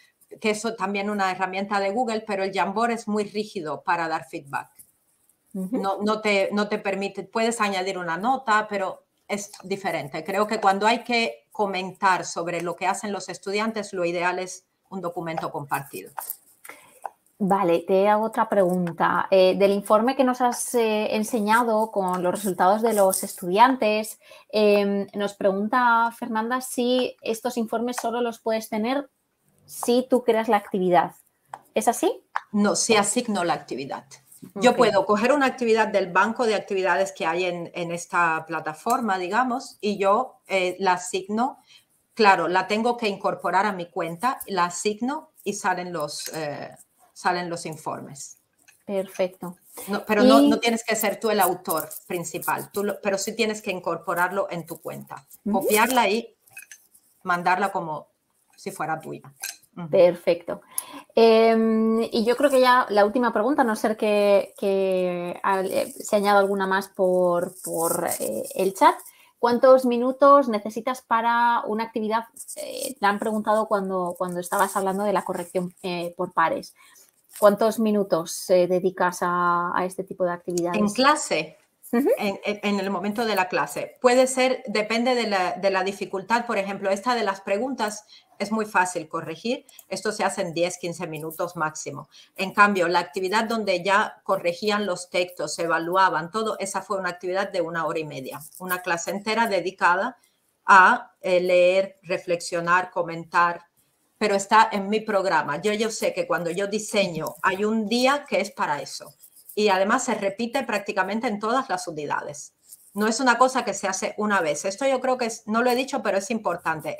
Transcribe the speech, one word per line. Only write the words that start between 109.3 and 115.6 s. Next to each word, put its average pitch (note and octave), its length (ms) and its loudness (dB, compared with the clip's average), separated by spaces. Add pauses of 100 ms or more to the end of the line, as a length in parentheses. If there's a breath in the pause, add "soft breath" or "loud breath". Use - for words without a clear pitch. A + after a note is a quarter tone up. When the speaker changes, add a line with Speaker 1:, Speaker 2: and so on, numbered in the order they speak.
Speaker 1:
Y G#3 140 2
además G#3 340 2
se A3 120 -2
repite A3+ 480 -4
prácticamente G#3 640 -4
en G#3 120 -4
todas A#3 300 -2
las - 180 -4
unidades. D3 680 -8 (400)
No G#3 100 0
es A#3 140 0
una B3 180 4
cosa B3+ 260 4
que G3 120 -4
se G3+ 120 -6
hace F#3+ 300 -4
una G#3 240 0
vez. D#3 240 -2
Esto G3 220 -2
yo C4+ 120 2
creo B3+ 200 0
que B3 60 -2
es, A3+ 200 -8
no G#3+ 160 0